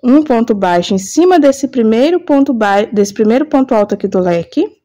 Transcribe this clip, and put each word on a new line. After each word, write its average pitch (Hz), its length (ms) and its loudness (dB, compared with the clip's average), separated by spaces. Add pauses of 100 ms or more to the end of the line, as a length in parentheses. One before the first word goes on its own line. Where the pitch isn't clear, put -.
um 269 200 4
ponto 233 320 0
baixo 180 400 0
em - 20 -2
cima 339 420 2
desse 277 280 0
primeiro 254 520 0
ponto 277 340 0
ba-, 208 380 0
desse 202 220 -2
primeiro 233 320 0
ponto 262 280 0
alto 208 220 0
aqui 196 120 -8
do 190 120 -2
leque. 180 460 -2 (200)